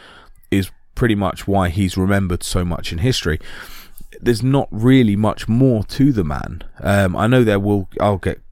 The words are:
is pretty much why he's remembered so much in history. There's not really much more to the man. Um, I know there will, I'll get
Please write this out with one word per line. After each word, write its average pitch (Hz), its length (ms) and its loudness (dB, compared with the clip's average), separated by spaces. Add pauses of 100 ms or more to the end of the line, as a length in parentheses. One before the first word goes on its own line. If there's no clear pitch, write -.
(500)
is 98 220 0 (240)
pretty 113 180 2
much 98 340 -2
why 95 220 2
he's 92 260 -2
remembered 95 460 0
so 90 240 -2
much - 260 -6
in 85 60 -6
history. 82 420 -2 (800)
There's 117 220 0
not 131 300 0
really 117 440 4
much 107 320 -2
more 117 360 2
to 139 280 2
the 107 120 0
man. 71 400 -6 (160)
Um, 98 360 0
I 107 120 0
know 127 160 4
there 104 160 2
will, 101 280 0 (140)
I'll 101 160 2
get - 240 -6 (100)